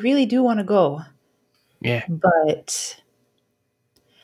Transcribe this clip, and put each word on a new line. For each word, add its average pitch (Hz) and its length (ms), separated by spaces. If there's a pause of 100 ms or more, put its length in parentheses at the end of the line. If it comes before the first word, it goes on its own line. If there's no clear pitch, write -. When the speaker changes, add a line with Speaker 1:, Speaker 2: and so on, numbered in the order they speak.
Speaker 1:
really 262 240
do 240 180
wanna 226 220
go. 165 380 (760)
Speaker 2:
Yeah. 120 280
Speaker 1:
But 160 920 (1200)